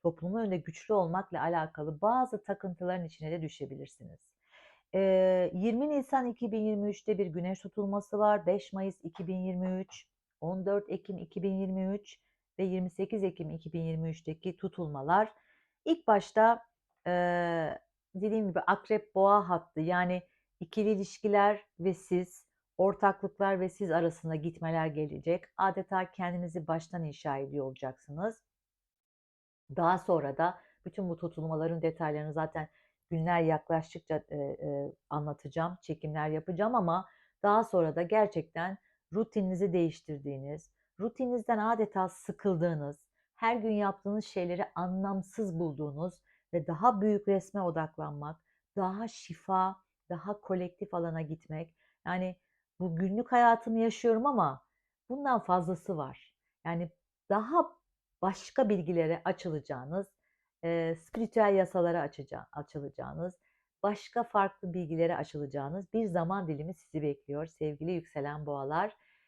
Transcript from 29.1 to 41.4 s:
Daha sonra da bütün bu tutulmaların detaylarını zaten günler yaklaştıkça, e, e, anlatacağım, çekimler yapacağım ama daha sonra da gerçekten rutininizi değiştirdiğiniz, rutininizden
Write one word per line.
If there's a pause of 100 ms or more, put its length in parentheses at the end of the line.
Daha
sonra
da (260)
bütün
bu
tutulmaların
detaylarını
zaten (420)
günler
yaklaştıkça,
e,
e, (180)
anlatacağım,
çekimler
yapacağım
ama (340)
daha
sonra
da
gerçekten (340)
rutininizi
değiştirdiğiniz, (300)
rutininizden